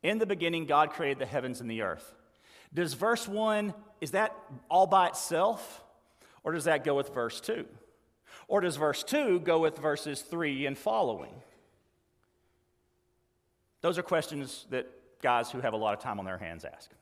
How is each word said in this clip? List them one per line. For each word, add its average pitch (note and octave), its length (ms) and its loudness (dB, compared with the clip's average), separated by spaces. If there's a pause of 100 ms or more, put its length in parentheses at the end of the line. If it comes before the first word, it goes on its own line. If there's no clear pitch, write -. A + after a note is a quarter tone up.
"In G#3+ 160 0
the A3 60 2
beginning, E3+ 420 -2
God D3+ 240 4
created C#3+ 280 -2
the C3+ 60 -2
heavens B2+ 340 -4
and A#2+ 100 -8
the A2+ 120 -4
earth." F#2 340 -6 (580)
Does D#3 200 -2
verse A3+ 340 0
one, G#3+ 460 0 (260)
is D3 120 -6
that G#3+ 240 0 (340)
all F3+ 160 8
by F3+ 220 6
itself? - 760 -2 (600)
Or D#3 80 -2
does D#3+ 140 -2
that D#3 180 4
go D3 120 2
with C#3 180 -2
verse A#2 280 -2
two? - 260 -4 (800)
Or G3+ 140 2
does F3 160 0
verse D3+ 260 2
two B3 360 2
go D#3+ 200 4
with D#3 200 2
verses C#3+ 420 -2
three D3 440 -4
and C3+ 120 -4
following? C#3+ 560 -2 (2500)
Those E3+ 160 2
are F3 60 -2
questions D3+ 680 -2
that B2+ 180 -4 (340)
guys A#2+ 300 2
who B2+ 100 -6
have A#2+ 120 0
a A2 40 -2
lot G#2+ 160 2
of G#2+ 60 -4
time G#2+ 200 -6
on F#2+ 60 -8
their F#2 120 -6
hands E2+ 260 -10
ask. - 280 -16 (100)